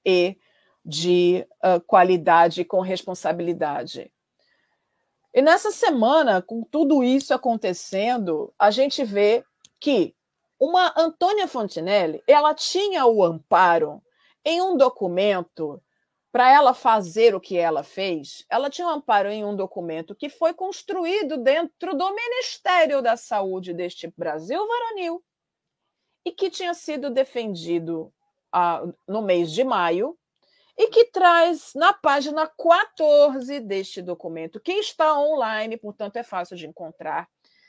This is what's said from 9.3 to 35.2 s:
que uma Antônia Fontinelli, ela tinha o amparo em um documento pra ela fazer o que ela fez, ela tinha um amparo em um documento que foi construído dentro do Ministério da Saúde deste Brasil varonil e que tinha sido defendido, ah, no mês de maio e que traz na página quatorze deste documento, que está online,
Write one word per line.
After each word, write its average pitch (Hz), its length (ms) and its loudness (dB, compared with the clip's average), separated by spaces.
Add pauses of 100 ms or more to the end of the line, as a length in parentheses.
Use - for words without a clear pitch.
que 240 360 0 (440)
uma 339 380 2
Antônia 349 500 0
Fontinelli, 185 800 -2
ela 302 300 4
tinha 359 500 -2
o 220 180 4
amparo 170 800 2 (420)
em 330 200 0
um 370 120 -2
documento 185 1040 0 (500)
pra 247 220 6
ela 277 220 8
fazer 220 600 2
o 185 60 -4
que - 180 -8
ela 156 260 0
fez, 175 640 -8
ela 269 220 -2
tinha 349 160 -8
um 339 60 -2
amparo 202 380 0
em 214 140 -8
um 208 120 -6
documento 170 580 -8
que 285 160 -12
foi 330 240 -2
construído 370 840 -6
dentro 311 580 -2
do 370 180 -4
Ministério 392 880 -2
da 226 160 0
Saúde 190 560 -6
deste 175 420 -10
Brasil 180 520 -6
varonil 415 560 -6 (1000)
e 349 80 -8
que 370 200 -4
tinha 349 240 -6
sido 294 340 -8
defendido, 170 1040 -4 (380)
ah, 170 320 0 (240)
no 208 140 -6
mês 175 300 0
de 202 120 0
maio 208 520 -2 (600)
e 453 120 2
que 466 160 6
traz 339 680 2
na 330 180 4
página 294 540 0
quatorze 294 1120 2
deste 196 420 -8
documento, 165 580 -12
que 349 140 -6
está 320 440 0
online, 226 580 -2